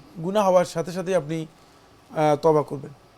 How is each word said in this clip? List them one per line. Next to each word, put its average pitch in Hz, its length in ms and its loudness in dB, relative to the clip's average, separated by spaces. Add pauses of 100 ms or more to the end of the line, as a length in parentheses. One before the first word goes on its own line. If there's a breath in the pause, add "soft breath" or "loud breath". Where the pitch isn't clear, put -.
(220)
গুনাহ 196 240 0
হওয়ার 180 180 6
সাথে 165 280 -8
সাথে 185 240 -4
আপনি, 160 300 -4 (720 soft breath)
আহ, 151 200 4
তওবা 151 260 4
করবেন, 139 280 -10 (280)